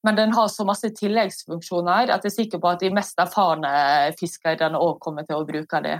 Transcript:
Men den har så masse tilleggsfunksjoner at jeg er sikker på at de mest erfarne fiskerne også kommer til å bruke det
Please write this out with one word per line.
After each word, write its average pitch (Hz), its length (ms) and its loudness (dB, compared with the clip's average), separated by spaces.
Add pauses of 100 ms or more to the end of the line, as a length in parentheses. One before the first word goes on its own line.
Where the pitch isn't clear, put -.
Men 214 120 4
den 220 160 4
har 226 160 4
så 202 180 -4
masse 202 260 -2
tilleggsfunksjoner 196 1200 0
at 196 100 0
jeg 208 80 -2
er - 140 -8
sikker 185 160 -6
på 175 100 4
at 175 100 -2
de 190 100 0
mest 196 280 -2
erfarne 170 520 2 (500)
fiskerne 160 560 -2
også 156 240 0
kommer 151 260 -8
til 151 100 -4
å 156 120 -4
bruke 156 340 -4
det 151 180 -2